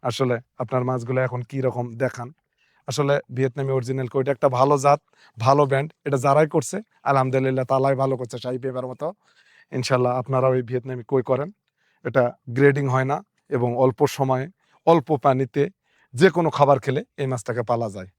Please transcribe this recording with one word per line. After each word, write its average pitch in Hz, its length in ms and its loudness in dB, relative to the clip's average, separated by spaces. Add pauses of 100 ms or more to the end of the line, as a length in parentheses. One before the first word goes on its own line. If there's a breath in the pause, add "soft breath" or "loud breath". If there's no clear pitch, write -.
আসলে 123 340 -2 (260)
আপনার 127 260 -2
মাছগুলো 127 380 -2
এখন 123 140 -6 (100)
কি 139 160 -8
রকম 123 180 -4 (180)
দেখান। 123 260 -4 (600)
আসলে 139 260 0 (220)
ভিয়েতনামি 135 420 -2
অরিজিনাল 131 340 -4
কইটা 135 240 0
একটা 147 120 2 (100)
ভালো 139 160 6 (100)
জাত, 143 160 4 (380 soft breath)
ভালো 135 320 4
ব্র্যান্ড, 139 200 -2 (160)
এটা 139 180 0
যারাই 147 300 4
করছে 165 220 -2 (340)
আলহামদুলিল্লাহ 131 640 0
তালাই 135 300 2
ভালো 135 180 0
করছে, 127 240 -10
শাহী 127 180 -6
পেঁপের 127 280 -6
মতো। 147 160 -10 (640 soft breath)
ইনশাল্লাহ 123 480 0
আপনারাও 131 380 0
এই 127 100 -4
ভিয়েতনামি 123 440 -8
কই 131 180 2
করেন, 135 180 -2 (560)
এটা 123 180 2 (340)
গ্রেডিং 139 280 4 (100)
হয় 131 160 0
না 147 60 -2 (400)
এবং 123 120 0 (160)
অল্প 131 160 0 (160)
সময়ে 131 300 -2 (400)
অল্প 165 220 4 (160)
পানিতে 135 380 2 (520)
যে 151 220 6
কোনো 165 120 2 (100)
খাবার 143 260 6
খেলে 139 160 -4 (200)
এই 135 120 -2
মাছটাকে 120 380 -6
পালা 117 240 0
যায়। 95 240 -16